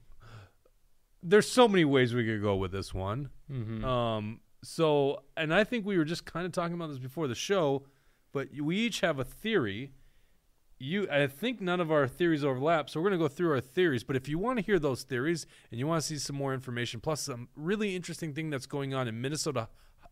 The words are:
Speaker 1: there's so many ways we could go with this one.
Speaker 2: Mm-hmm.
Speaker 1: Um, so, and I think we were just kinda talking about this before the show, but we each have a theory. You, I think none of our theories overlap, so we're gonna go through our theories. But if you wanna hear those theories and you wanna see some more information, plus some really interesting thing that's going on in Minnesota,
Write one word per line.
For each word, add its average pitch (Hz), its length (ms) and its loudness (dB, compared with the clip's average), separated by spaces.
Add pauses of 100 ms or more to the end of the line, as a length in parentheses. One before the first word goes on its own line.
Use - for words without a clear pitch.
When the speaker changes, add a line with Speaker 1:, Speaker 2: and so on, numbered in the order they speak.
(1200)
Speaker 1:
there's 202 260 6
so 247 180 8
many 185 180 6
ways 127 280 6
we 120 120 2
could 110 160 -2
go 101 140 2
with 95 160 0
this 98 220 -6
one. 107 360 -4 (220)
Speaker 2:
Mm-hmm. 113 320 -6
Speaker 1:
Um, 117 560 -2 (240)
so, 147 600 2 (120)
and 160 180 0
I 208 100 6
think 214 220 -2
we 202 120 0
were 156 80 4
just 160 260 -6
kinda 175 180 -6
talking 170 260 -2
about 170 140 -8
this 135 100 -10
before 131 280 -4
the 117 80 -2
show, 139 500 0 (460)
but 139 180 -4 (120)
we 165 160 0
each 226 240 0
have 160 180 2
a 127 40 0
theory. 135 720 -2 (840)
You, 175 300 -2
I 143 180 4
think 214 320 -4
none 180 200 0
of 160 120 0
our 143 160 4
theories 160 360 2
overlap, 143 460 2
so 151 120 -4
we're 196 80 2
gonna 185 120 0
go 156 60 2
through 170 240 0
our 127 100 2
theories. 156 420 2
But 135 120 -4
if 131 140 -2
you 151 80 -2
wanna 233 240 -2
hear 202 180 2
those 139 240 -2
theories 156 440 -4 (240)
and 117 80 -8
you 139 80 -2
wanna 160 140 0
see 151 160 -6
some 143 180 -8
more 139 180 -4
information, 120 460 -6
plus 156 220 -4
some 120 340 -10
really 196 400 -2
interesting 165 380 -8
thing 156 160 -6
that's 131 180 -6
going 139 260 -4
on 131 140 0
in 113 120 -6
Minnesota, 135 500 -4 (420)